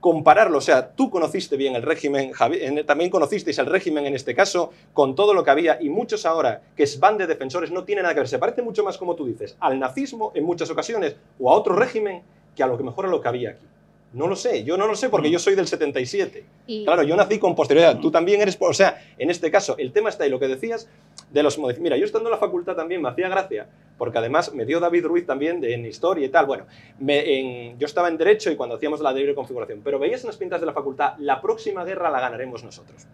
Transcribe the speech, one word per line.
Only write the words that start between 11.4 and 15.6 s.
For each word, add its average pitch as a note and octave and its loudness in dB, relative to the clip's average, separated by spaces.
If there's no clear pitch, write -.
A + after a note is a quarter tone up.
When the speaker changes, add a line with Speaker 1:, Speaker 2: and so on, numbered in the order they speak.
Speaker 1:
o B2+ 2
a D3+ 8
otro G#3 2
régimen, G#3 0
que - -2
a C3 2
lo B2+ 0
que B2 -6
mejor C3 -6
a - -2
lo E3+ 0
que B2 -2
había A#2+ -4
aquí. - -20
No C3 -4
lo F#3+ -2
sé, F#3+ -2
yo D3 -2
no G3 0
lo A3 0
sé B3+ -2
porque E3+ 2
Speaker 2:
Mm. - 4
Speaker 1:
yo F3 2
soy G3 2
del F#3+ 0